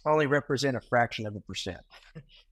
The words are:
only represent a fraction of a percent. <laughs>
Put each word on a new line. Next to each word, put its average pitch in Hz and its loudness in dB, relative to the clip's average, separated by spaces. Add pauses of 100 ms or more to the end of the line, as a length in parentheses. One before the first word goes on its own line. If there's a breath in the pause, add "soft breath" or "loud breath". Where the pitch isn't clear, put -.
only 151 4
represent 135 0
a 107 -4
fraction 117 0
of 104 -8
a 95 -10
percent. - -10 (340 loud breath)
<laughs> 156 -18 (300 soft breath)